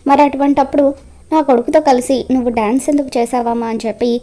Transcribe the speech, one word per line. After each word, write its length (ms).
మరి 160
అటువంటప్పుడు 640
నా 100
కొడుకుతో 400
కలిసి 360
నువ్వు 200
డాన్స్ 380
ఎందుకు 220
చేసావమ్మా?" 580
అని 100
చెప్పి 320